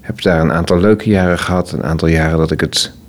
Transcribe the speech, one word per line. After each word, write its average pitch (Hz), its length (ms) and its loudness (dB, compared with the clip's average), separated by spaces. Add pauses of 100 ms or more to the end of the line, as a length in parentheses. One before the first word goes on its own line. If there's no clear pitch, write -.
Heb - 220 -12
daar 85 180 2
een 80 120 0
aantal 85 280 0
leuke 104 300 2
jaren 90 280 2
gehad, 90 340 -4
een 73 120 -6
aantal 80 240 0
jaren 80 300 2
dat 80 120 2
ik 80 100 -2
het - 320 -4 (160)